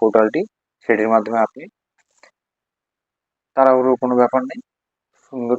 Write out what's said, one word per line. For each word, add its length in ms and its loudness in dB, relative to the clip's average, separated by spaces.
পোর্টালটি, 400 2
সেটির 280 -2
মাধ্যমে 300 -2
আপনি 260 -4
তাড়াহুড়োর 440 2
কোনো 160 -2
ব্যাপার 260 2
নেই, 180 -12
সুন্দর 300 -4